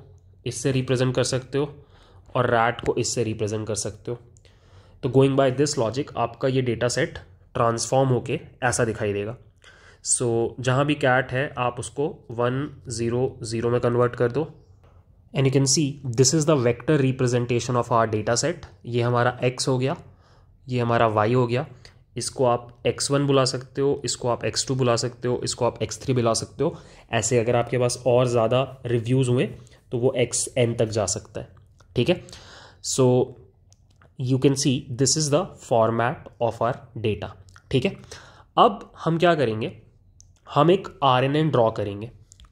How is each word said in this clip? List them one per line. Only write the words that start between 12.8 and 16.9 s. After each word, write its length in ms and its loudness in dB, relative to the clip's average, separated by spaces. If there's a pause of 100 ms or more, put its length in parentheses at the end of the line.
ज़ीरो 560 -4
ज़ीरो 260 -4
में 120 0
कन्वर्ट 340 2
कर 160 0
दो। 200 -4 (840)
And 100 2
you 100 2
can 200 2
see 380 -4
this 200 4
is 140 2
the 140 4
vector 380 2